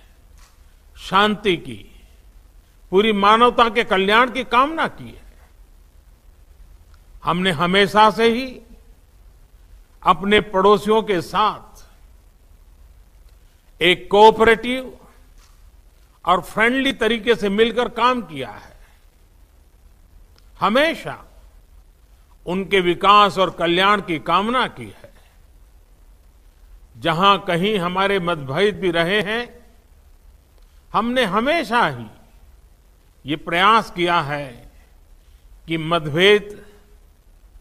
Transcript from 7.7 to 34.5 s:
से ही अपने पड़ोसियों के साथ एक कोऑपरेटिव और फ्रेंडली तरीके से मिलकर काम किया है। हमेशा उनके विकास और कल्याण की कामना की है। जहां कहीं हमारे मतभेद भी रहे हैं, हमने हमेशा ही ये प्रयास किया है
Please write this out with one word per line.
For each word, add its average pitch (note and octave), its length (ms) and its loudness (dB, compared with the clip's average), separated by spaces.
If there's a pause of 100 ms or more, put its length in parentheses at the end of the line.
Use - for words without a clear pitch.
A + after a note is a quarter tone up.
से A3+ 180 0
ही B3+ 320 -6 (1400)
अपने G3 380 2
पड़ोसियों G#3 640 0
के F#3 180 -4
साथ F#3 480 -6 (2000)
एक F3 300 0
कोऑपरेटिव A3 880 4 (1300)
और F3 160 2
फ्रेंडली B3 520 -2
तरीके A3+ 420 -2
से G#3 140 -4
मिलकर A3+ 400 0
काम A#3+ 320 -2
किया C#3+ 280 -12
है। - 280 -20 (1800)
हमेशा G#3+ 640 -2 (1200)
उनके F#3+ 320 -2
विकास F#3+ 580 4
और F#3 120 0
कल्याण F3+ 520 0
की E3 180 -8
कामना G#3 480 -2
की B2+ 180 -14
है। - 280 -20 (1800)
जहां E3 420 2
कहीं F#3+ 400 -2
हमारे F#3+ 400 -2
मतभेद E3+ 600 -2
भी F3+ 120 -2
रहे E3+ 300 0
हैं, A3+ 520 -10 (1200)
हमने A#3+ 320 -2
हमेशा A3+ 640 0
ही A#2+ 180 -8 (1200)
ये C#3 100 -6
प्रयास F#3+ 560 0
किया F3 300 0
है C#3 500 -10 (960)